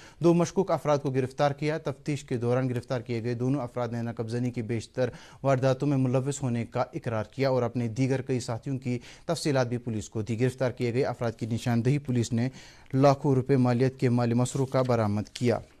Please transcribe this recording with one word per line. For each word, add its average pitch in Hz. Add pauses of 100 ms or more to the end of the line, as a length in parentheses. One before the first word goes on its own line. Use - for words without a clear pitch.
(220)
दो 170
मशकूक 175
अफराद 147
को 139
गिरफ्तार 131
किया। 151
तफ्तीश 143
के 127
दौरान 123
गिरफ्तार 123
किए 117
गए 120
दोनों 131
अफराद 120
ने 117
नकबजनी 117
की 123
बेशतर 117 (320)
वारदातों 131
में 147
मुलविस 131
होने 117
का 123
इकरार 110
किया 131
और 127
अपने 120
दीगर 127
कई 131
साथियों 127
की 123 (280)
तफसीलात 143
भी 120
पुलिस 107
को 110
दी। 113
गिरफ्तार 127
किए 120
गए 127
अफराद 117
की 113
निशानदेही 117
पुलिस 123
ने 120 (440)
लाखों 139
रुपए 131
मालियत 123
के 127
माली 120
मसरूका 131
बरामद 107
किया। 117 (200)